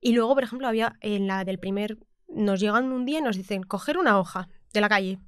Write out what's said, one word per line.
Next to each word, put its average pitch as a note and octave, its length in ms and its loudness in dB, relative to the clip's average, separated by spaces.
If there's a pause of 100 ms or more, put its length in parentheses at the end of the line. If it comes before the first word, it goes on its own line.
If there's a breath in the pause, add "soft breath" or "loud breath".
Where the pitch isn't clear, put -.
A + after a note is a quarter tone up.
Y A3 120 2
luego, A#3 220 4
por C4+ 100 2
ejemplo, B3+ 240 -6
había A3+ 320 -2
en G#3 260 -2
la F#3+ 180 -2
del F#3 140 -6
primer, G3+ 400 -4 (300)
nos G3+ 320 0
llegan A3+ 320 2
un B3+ 120 -2
día C#4+ 140 -2
y D#4+ 40 -2
nos A#3 140 0
dicen, F#3+ 260 -6
Coger G3+ 360 -4
una B3 200 4
hoja F#3 300 -4 (240)
de G#3+ 80 0
la G#3 80 4
calle. G3 400 0